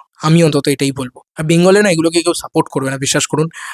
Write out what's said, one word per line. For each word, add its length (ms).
আমি 220
অন্তত 240
এটাই 240
বলবো। 300
আর 80
বেঙ্গলে 380
না 80
এগুলোকে 320
কেউ 120
সাপোর্ট 340
করবে 220
না, 60
বিশ্বাস 300
করুন। 220